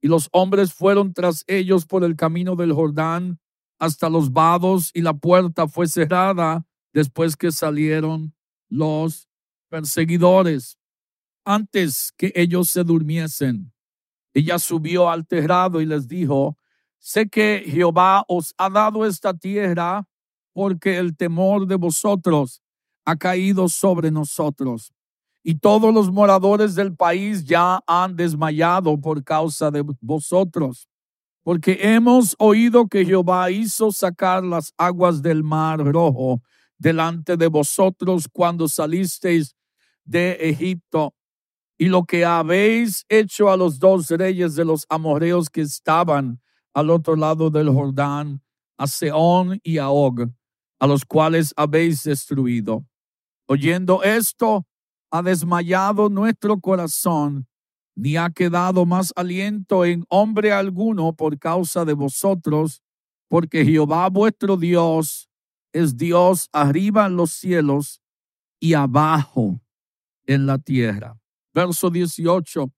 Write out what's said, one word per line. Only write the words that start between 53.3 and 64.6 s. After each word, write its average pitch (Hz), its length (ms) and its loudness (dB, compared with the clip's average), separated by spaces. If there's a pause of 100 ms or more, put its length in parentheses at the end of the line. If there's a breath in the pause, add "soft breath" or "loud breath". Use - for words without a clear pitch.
Oyendo 175 560 0
esto, 214 600 0 (460)
ha 170 120 -2
desmayado 185 880 0
nuestro 208 500 -2
corazón, 156 880 -2 (480)
ni 139 200 -4
ha 170 120 -2
quedado 180 560 0
más 180 320 0
aliento 185 720 -2
en 175 240 -2
hombre 208 420 2
alguno 196 640 -2
por 156 220 -4
causa 170 480 -4
de 151 80 -2
vosotros, 156 880 -4 (440)
porque 160 380 0
Jehová 156 460 2
vuestro 196 480 0
Dios 170 720 0 (420)